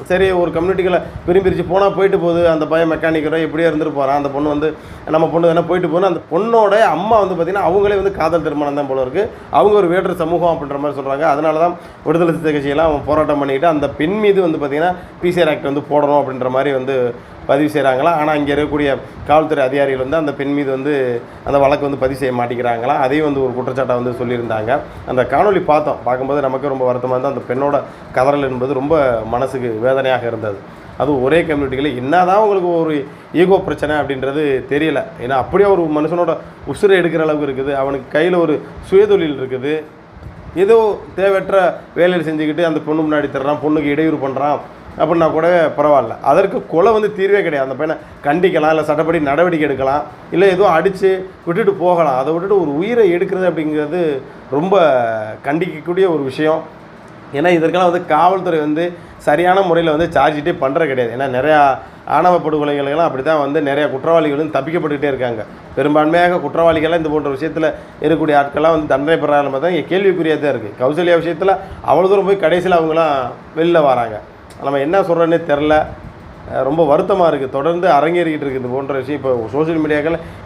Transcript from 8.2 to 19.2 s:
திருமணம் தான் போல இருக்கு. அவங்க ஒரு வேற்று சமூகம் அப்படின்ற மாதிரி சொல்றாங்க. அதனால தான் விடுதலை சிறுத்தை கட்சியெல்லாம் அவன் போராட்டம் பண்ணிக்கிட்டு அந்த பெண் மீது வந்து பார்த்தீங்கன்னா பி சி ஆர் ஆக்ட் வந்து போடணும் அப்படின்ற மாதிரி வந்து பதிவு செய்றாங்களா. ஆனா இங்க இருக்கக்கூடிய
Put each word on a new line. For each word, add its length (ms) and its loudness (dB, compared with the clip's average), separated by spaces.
திருமணம் 320 -4
தான் 140 -4
போல 120 -2
இருக்கு. 300 -2
அவங்க 260 4
ஒரு 100 4
வேற்று 280 0
சமூகம் 420 0
அப்படின்ற 220 -6
மாதிரி 220 -4
சொல்றாங்க. 200 -4
அதனால 380 2
தான் 180 2
விடுதலை 300 2
சிறுத்தை 200 -2
கட்சியெல்லாம் 340 0
அவன் 180 -2
போராட்டம் 320 2
பண்ணிக்கிட்டு 360 2
அந்த 140 -2
பெண் 300 -2
மீது 220 4
வந்து 180 0
பார்த்தீங்கன்னா 360 -2
பி 120 0
சி 80 0
ஆர் 80 4
ஆக்ட் 160 -2
வந்து 160 -4
போடணும் 400 2
அப்படின்ற 280 -4
மாதிரி 240 0
வந்து 420 -2
பதிவு 340 2
செய்றாங்களா. 320 2
ஆனா 220 0
இங்க 200 0
இருக்கக்கூடிய 420 0